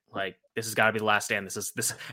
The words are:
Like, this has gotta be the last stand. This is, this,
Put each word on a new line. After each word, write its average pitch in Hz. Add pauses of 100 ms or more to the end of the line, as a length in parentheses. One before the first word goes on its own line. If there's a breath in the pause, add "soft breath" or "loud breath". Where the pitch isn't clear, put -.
(140)
Like, 98 (200)
this 113
has 110
gotta 110
be 107
the 107
last 104
stand. 101
This 95
is, 104
this, - (200 loud breath)